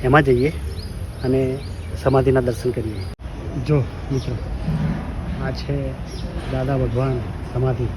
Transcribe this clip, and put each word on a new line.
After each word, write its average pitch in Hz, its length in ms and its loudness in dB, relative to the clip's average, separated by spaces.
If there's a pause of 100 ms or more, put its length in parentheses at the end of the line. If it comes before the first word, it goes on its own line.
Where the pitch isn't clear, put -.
એમાં 139 200 8
જઈએ 135 300 4 (680)
અને 131 340 2 (460)
સમાધિના 131 380 6
દર્શન 123 300 0
કરીએ. 107 340 -2 (640)
જો 151 100 4 (340)
મિત્રો, 123 240 -2 (1080)
આ 131 80 0
છે 143 240 -2 (760)
દાદા 131 260 0
ભગવાન 127 380 2 (380)
સમાધિ. 123 440 2